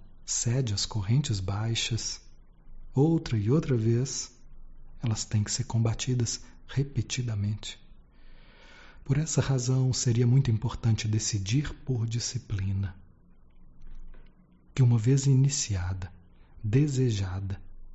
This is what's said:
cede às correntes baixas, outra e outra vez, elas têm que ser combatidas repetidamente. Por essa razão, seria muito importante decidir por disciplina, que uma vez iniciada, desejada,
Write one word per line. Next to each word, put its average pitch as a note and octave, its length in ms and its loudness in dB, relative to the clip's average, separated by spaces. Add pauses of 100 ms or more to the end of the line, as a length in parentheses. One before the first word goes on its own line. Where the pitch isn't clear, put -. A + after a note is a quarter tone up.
(260)
cede A#2 480 0
às - 100 -2
correntes G#2+ 540 0
baixas, G#2+ 800 -4 (720)
outra D#3 460 2
e G#2 120 0
outra D3 260 2
vez, A#2 560 0 (680)
elas A2 240 -2
têm G#2 200 2
que - 80 -6
ser A#2 120 -2
combatidas A2+ 760 0 (260)
repetidamente. A2 1120 -4 (1300)
Por C3+ 140 2
essa D3+ 240 0
razão, C3 500 2
seria A#2+ 340 2
muito B2+ 240 6
importante A2 560 0
decidir G#2+ 680 0 (100)
por A#2 220 0
disciplina, G2 880 -4 (1800)
que C3 80 4
uma A#2+ 140 6
vez C3 300 4
iniciada, G#2 840 2 (520)
desejada, G#2 1000 2 (320)